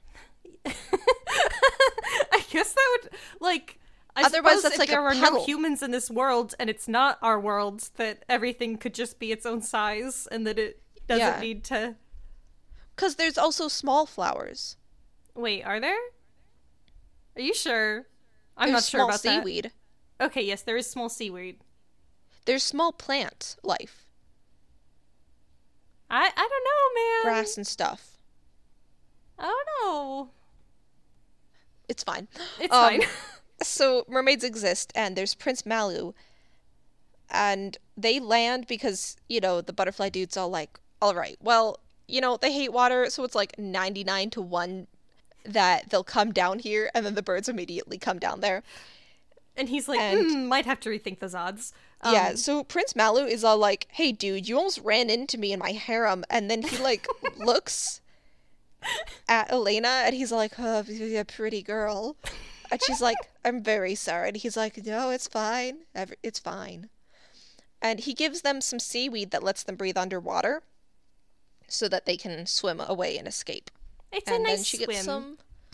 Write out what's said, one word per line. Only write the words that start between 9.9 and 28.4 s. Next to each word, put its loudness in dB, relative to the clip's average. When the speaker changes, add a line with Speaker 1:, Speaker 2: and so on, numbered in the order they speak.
Speaker 1:
and -4
that -2
it -4
doesn't 4
Speaker 2:
Yeah. 2
Speaker 1:
need -6
to -4
Speaker 2:
'Cause 0
there's 0
also 2
small 2
flowers. -6
Speaker 1:
Wait, -4
are -4
there? -2
Are -8
you 0
sure? -2
I'm 2
Speaker 2:
There's 4
Speaker 1:
not 4
sure 0
Speaker 2:
small 6
Speaker 1:
about 0
that. 2
Speaker 2:
seaweed. -6
Speaker 1:
Okay, 0
yes, -2
there -2
is -4
small -6
seaweed. -10
Speaker 2:
There's 4
small 2
plant -6
life. -4
Speaker 1:
I, 4
I 0
don't -2
know, 2
man. -
Speaker 2:
Grass -2
and -8
stuff. -6